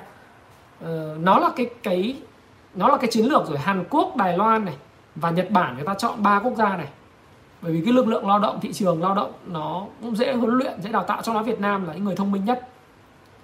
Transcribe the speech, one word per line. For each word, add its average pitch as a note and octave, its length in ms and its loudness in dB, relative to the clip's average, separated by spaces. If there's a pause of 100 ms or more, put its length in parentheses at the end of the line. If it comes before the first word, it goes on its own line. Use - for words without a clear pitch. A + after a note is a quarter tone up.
(840)
Ờ, D#3+ 360 -6
nó F#3+ 180 6
là E4 180 2
cái, B3 100 0 (160)
cái, G3+ 340 -2 (580)
nó F#3+ 140 2
là C#4 80 6
cái B3 140 0
chiến A3 160 4
lược C#4+ 220 2
rồi. D3 100 -4
Hàn F#3 320 0
Quốc, F4 260 2
Đài F3+ 220 2
Loan A3 260 4
này E3 100 -6 (400)
và E3 160 -2
Nhật F3 200 0
Bản E3+ 260 2
người C#3+ 100 -8
ta G3 80 -2
chọn A3+ 280 -4
ba G3+ 160 4
quốc A3 180 0
gia G3+ 200 2
này. D#3 100 -6 (760)
Bởi E3 100 -4
vì E3 120 0
cái A#3 80 2
lực B3 140 6
lượng A3 220 0
lao G3+ 100 6
động, - 220 0
thị G3 120 -6
trường E3+ 300 0
lao F#3+ 120 2
động G3+ 180 -4 (140)
nó E3 400 -6 (160)
cũng A3+ 140 -6
dễ B3+ 160 0
huấn A#3+ 260 2
luyện, - 240 -4
dễ G3 80 -8
đào G#3+ 120 0
tạo, - 200 -4
trong A3+ 120 -4
đó G#3+ 80 -2
Việt A3+ 180 -2
Nam G3+ 260 -2
là D#3 80 -8
những F#3 100 -6
người F#3+ 120 -2
thông G3+ 160 0
minh F#3+ 120 -2
nhất. B3 240 -2 (760)